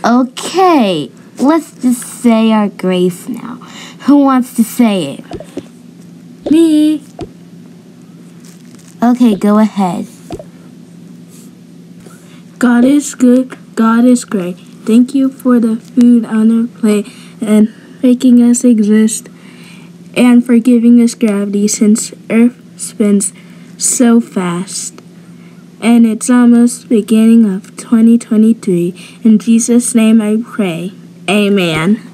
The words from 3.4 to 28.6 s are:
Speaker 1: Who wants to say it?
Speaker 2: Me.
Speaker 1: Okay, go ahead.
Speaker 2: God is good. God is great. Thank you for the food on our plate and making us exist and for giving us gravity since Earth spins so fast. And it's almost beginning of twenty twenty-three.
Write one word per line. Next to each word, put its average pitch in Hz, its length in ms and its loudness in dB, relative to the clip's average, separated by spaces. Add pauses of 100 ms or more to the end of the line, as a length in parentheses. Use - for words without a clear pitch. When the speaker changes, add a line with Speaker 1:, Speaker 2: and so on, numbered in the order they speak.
Speaker 1:
Who 285 140 2
wants 262 360 0
to 233 80 0
say 190 520 -2
it? - 100 -20 (1200)
Speaker 2:
Me. 302 540 2 (2000)
Speaker 1:
Okay, 240 320 2
go 208 240 0
ahead. 196 480 -2 (2500)
Speaker 2:
God 240 260 2
is 285 280 0
good. 254 440 0 (180)
God 226 300 0
is 247 180 2
great. 180 340 -8 (260)
Thank 247 300 2
you 269 160 0
for 254 300 -2
the 220 160 -2
food 240 500 0
on 220 260 0
our 233 160 -2 (120)
plate 208 280 -2 (320)
and 214 320 2 (300)
making 247 400 2
us 240 220 0
exist 214 680 0 (840)
and 240 280 4
for 240 140 0
giving 240 420 4
us 233 140 0
gravity 202 540 -2
since 214 440 -2 (180)
Earth 233 300 0 (200)
spins 202 520 -2 (460)
so 233 420 0
fast. 185 800 -8 (800)
And 233 260 2
it's 220 240 -6
almost 240 600 2
beginning 226 560 2
of 196 320 -8
twenty 233 400 2
twenty-three. 214 1040 -2